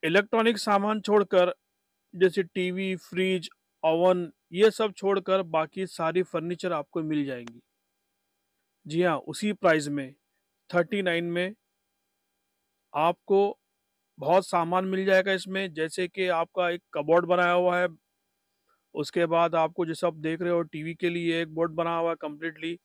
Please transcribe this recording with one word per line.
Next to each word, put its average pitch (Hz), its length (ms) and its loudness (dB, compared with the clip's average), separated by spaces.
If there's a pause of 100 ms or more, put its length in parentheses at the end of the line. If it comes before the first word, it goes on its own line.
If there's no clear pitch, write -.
इलेक्ट्रॉनिक 208 560 2
सामान 208 420 0
छोड़कर, 196 540 2 (600)
जैसे 185 280 2
टीवी, 185 540 -4
फ्रिज, 190 520 -2 (360)
ओवन, 170 480 2 (200)
ये 202 180 4
सब 214 220 -2
छोड़कर 190 500 0
बाकी 160 440 -4
सारी 165 360 -2
फर्नीचर 175 500 -4
आपको 160 300 -6
मिल 151 220 -2
जाएंगी। 120 360 -10 (1300)
जी 160 160 0
हाँ, 170 140 2
उसी - 360 -4
प्राइस 160 360 2
में, 139 260 -6 (560)
थर्टी 175 320 0
नाइन 170 220 0
में 175 300 -4 (1400)
आपको 190 640 2 (600)
बहुत 175 280 2
सामान 175 380 0
मिल 190 200 -2
जाएगा 190 280 4
इसमें, 190 400 -4
जैसे 160 360 -4
कि 185 200 -4
आपका 175 420 0
एक 175 120 -6 (120)
कबर्ड 165 320 4
बनाया 175 260 4
हुआ 180 260 4
है, 180 100 2 (1040)
उसके 165 320 -2
बाद 165 280 2
आपको 165 320 0
जैसे 160 200 -4
आप 165 80 0
देख 160 280 -4
रहे 175 100 0
हो 170 100 2
टीवी 156 320 -8
के 175 160 -2
लिए 170 320 -2
एक 156 120 -8
बोर्ड 165 180 -2
बना 170 240 -2
हुआ 165 140 0
है 165 60 -4
completely। 156 680 -10